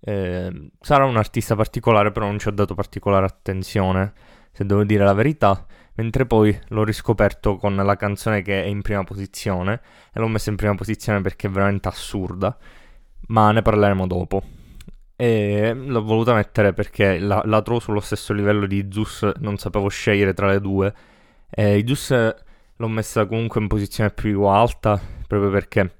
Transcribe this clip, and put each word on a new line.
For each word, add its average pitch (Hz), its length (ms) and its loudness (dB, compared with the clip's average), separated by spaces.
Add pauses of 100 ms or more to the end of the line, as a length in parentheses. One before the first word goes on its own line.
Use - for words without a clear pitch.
ehm, 90 680 -6 (120)
"Sarà 139 240 4
un 127 100 0
artista 110 400 0
particolare", 107 560 2
però 107 140 -4
non 101 140 -4
ci 107 100 -4
ho - 20 -4
dato 101 240 -2
particolare 98 500 0
attenzione, 95 880 -2 (380)
se - 140 -6
devo 101 180 2
dire 101 220 4
la 101 80 6
verità, 107 520 2 (280)
mentre 113 320 -2
poi 107 320 4 (120)
l'ho 107 140 -2
riscoperto 104 720 0
con 98 200 -2
la 98 200 2
canzone 104 460 -4
che 101 220 -4
è 80 40 -4
in 101 140 -6
prima 101 220 -4
posizione, 98 800 -6 (320)
e - 60 -8
l'ho 113 80 0
messa 110 220 -2
in 104 80 -4
prima 101 180 0
posizione 101 460 -4
perché 95 260 -4
è - 20 0
veramente 98 380 0
assurda, 92 720 -6 (680)
ma 107 240 4
ne 110 100 4
parleremo 101 460 2
dopo. 92 360 -4 (720)
E 107 580 0
l'ho 131 280 -2
voluta 110 320 2
mettere 101 400 2
perché 98 460 0
la, 101 260 0
la 107 160 2
trovo 113 180 -2
sullo 107 200 -4
stesso - 340 -6
livello 104 320 2
di 98 240 -2
Zeus, 104 400 -2 (100)
non 101 180 -6
sapevo 98 300 -4
scegliere 101 460 2
tra 98 140 0
le 98 120 2
due. 98 340 0 (560)
E 104 360 2
Zeus 120 480 0 (420)
l'ho 113 120 -6
messa 110 380 -2
comunque 113 340 -2
in 104 80 -2
posizione 101 440 -2
più 101 320 -2
alta, 104 560 2 (280)
proprio 101 240 0
perché 98 480 0